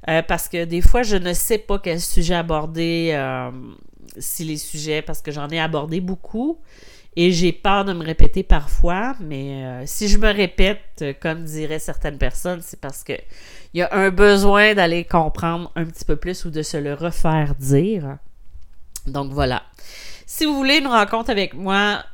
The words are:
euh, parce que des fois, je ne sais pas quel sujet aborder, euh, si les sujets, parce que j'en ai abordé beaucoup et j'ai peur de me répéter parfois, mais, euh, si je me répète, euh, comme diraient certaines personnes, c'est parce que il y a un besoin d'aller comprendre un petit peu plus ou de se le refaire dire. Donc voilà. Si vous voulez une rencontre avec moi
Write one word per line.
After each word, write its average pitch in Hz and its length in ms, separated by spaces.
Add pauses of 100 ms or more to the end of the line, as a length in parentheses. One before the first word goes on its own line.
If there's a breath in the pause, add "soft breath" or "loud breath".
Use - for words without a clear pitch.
euh, 160 140
parce 170 260
que 170 160
des 170 180
fois, 240 200
je 208 140
ne 175 160
sais 208 260
pas 202 200
quel 175 220
sujet 175 340
aborder, 165 800
euh, 131 360 (680)
si - 260
les 156 140
sujets, 151 440
parce 156 200
que 156 80
j'en 147 180
ai 165 120
abordé 160 400
beaucoup 220 600 (540 loud breath)
et 175 160
j'ai 175 220
peur 196 320
de 196 80
me 170 120
répéter 160 380
parfois, 185 760
mais, 139 440
euh, 127 200
si 208 240
je 196 80
me 208 140
répète, 202 500 (220)
euh, 143 160
comme 165 260
diraient 156 340
certaines 147 400
personnes, 170 440
c'est - 180
parce - 240
que - 80 (640 loud breath)
il 170 40
y 175 40
a 175 120
un 196 160
besoin 202 640
d'aller 170 300
comprendre 170 720
un 170 100
petit 165 200
peu 151 120
plus 180 280
ou 175 60
de 156 120
se 151 140
le 143 180
refaire 156 600
dire. 143 640 (880)
Donc 139 260
voilà. 135 300 (640 loud breath)
Si - 200
vous 302 80
voulez 277 240
une 277 80
rencontre 226 440
avec 196 220
moi 196 500 (120)